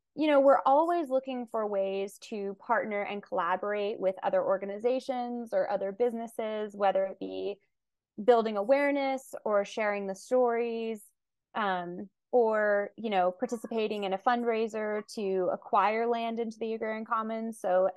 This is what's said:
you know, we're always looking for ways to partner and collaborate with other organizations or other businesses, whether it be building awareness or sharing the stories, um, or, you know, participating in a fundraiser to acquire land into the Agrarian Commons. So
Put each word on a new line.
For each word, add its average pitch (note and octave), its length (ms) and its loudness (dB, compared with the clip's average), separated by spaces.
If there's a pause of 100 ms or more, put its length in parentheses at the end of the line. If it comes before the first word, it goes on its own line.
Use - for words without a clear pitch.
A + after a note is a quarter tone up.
(160)
you D#4 120 2
know, D4 120 6
we're C#4 260 8
always D#4+ 440 4
looking B3+ 420 -2
for A3 160 -2
ways G3 500 -2 (120)
to G3+ 260 -6 (100)
partner A3 360 0
and G3+ 220 -6
collaborate G3+ 760 -2
with F#3+ 240 0
other F#3+ 200 0
organizations A#3+ 1120 -2
or F#3+ 160 0
other G3 220 -2
businesses, A3 840 -4
whether F#3+ 300 2
it F#3+ 140 -10
be F#3+ 380 -8 (680)
building A3 340 4
awareness C4+ 760 0 (120)
or G#3 200 2
sharing G3+ 420 -2
the F#3+ 80 -6
stories, A#3 840 0 (540)
um, F#3 540 -4 (220)
or, G#3+ 680 4
you A3 120 -6
know, F#3 220 4
participating G#3+ 720 -4
in F#3+ 100 -2
a F#3+ 40 -2
fundraiser A3 840 0 (140)
to F#3+ 360 0
acquire A3 560 0
land A#3 320 -2
into A3+ 200 -6
the A3+ 140 -4
Agrarian A3 320 -6
Commons. A3 540 -4
So F#3 380 4